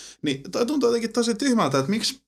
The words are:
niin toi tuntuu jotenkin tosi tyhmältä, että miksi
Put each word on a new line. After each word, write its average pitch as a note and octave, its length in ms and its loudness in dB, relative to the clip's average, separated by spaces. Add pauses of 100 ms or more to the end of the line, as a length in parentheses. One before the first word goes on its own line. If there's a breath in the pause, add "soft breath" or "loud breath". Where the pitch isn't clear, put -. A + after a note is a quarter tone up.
(220 loud breath)
niin C#3 300 -4
toi A#3 140 0
tuntuu B3+ 240 2
jotenkin A#3 240 -2
tosi A#3 220 0
tyhmältä, G#3+ 440 2
että C3+ 120 0
miksi - 360 -2